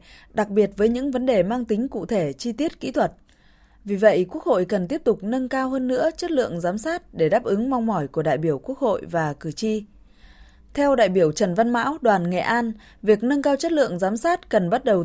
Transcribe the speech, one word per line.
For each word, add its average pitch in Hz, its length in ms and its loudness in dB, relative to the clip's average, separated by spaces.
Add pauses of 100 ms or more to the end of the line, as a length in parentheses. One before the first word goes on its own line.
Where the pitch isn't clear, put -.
(340)
đặc 208 160 -2
biệt 202 280 2
với 208 120 2
những 262 220 -2
vấn 247 140 -2
đề 220 180 4
mang 233 220 -2
tính 226 220 -2
cụ 208 180 -8
thể, 165 280 -2
chi 240 180 -6
tiết 285 280 -4
kỹ 262 120 -8
thuật. 202 220 0 (720)
Vì 202 100 -4
vậy, 185 340 4
Quốc 311 140 -10
hội 190 220 2
cần 180 220 -2
tiếp 285 160 -4
tục 208 200 0
nâng 254 260 -4
cao 262 200 -2
hơn 262 180 -4
nữa 262 300 0
chất 349 140 -6
lượng 175 300 -2
giám 180 160 -2
sát 320 360 -8
để 160 160 2
đáp 226 140 2
ứng 226 260 0
mong 240 160 0
mỏi 180 220 -2
của 156 140 -4
đại 151 160 0
biểu 156 200 0
Quốc 262 220 -10
hội 220 220 0 (100)
và 160 280 -2
cử 156 120 -8
tri. 214 340 -4 (880)
Theo 285 220 2
đại 220 140 4
biểu 180 220 4
Trần 180 220 0
Văn 233 160 2
Mão, 240 320 -2
đoàn 190 280 2
Nghệ 180 100 -2
An, 233 320 0 (300)
việc 208 220 4
nâng 277 180 2
cao 277 140 2
chất 330 160 -2
lượng 254 280 0
giám 190 180 0
sát 349 320 -2
cần 185 200 2
bắt 262 160 0
đầu 190 200 2